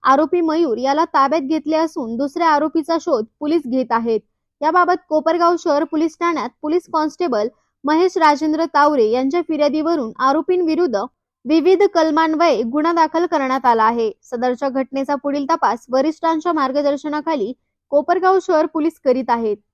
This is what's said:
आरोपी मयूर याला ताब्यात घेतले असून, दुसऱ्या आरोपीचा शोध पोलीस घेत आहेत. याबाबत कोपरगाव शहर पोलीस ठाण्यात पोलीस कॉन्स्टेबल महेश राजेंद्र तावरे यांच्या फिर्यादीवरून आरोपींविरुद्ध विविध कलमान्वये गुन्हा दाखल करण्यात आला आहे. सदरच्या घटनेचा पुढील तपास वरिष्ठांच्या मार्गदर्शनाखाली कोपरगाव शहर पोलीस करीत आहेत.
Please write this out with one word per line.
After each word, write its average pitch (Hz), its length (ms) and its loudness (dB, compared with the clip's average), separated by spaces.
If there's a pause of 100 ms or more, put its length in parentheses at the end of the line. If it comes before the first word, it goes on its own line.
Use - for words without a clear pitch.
आरोपी 294 360 2
मयूर 311 380 0
याला 277 260 0 (100)
ताब्यात 285 280 2
घेतले 302 340 -2
असून, 311 400 -4
दुसऱ्या 285 320 -2
आरोपीचा 311 520 0
शोध 240 240 -2 (160)
पोलीस 302 260 -2
घेत 247 260 -2
आहेत. 226 280 -2 (400)
याबाबत 349 480 2
कोपरगाव 330 500 2
शहर 302 260 0
पोलीस 320 360 -2
ठाण्यात 311 300 -4 (120)
पोलीस 311 300 -2
कॉन्स्टेबल 294 560 -2 (360)
महेश 320 340 2
राजेंद्र 311 460 2 (100)
तावरे 294 360 4
यांच्या 269 380 0
फिर्यादीवरून 294 600 -2 (100)
आरोपींविरुद्ध 320 760 0 (480)
विविध 330 380 2 (120)
कलमान्वये 320 680 2
गुन्हा 302 300 0
दाखल 330 320 2
करण्यात 269 400 -2
आला 226 180 4
आहे. 226 260 0 (120)
सदरच्या 247 480 -4
घटनेचा 269 440 -4
पुढील 285 360 -4
तपास 247 400 0
वरिष्ठांच्या 311 600 0
मार्गदर्शनाखाली 285 1000 -2 (400)
कोपरगाव 359 500 2
शहर 320 240 2
पोलीस 320 380 -4
करीत 254 260 0
आहेत. 226 260 -2 (180)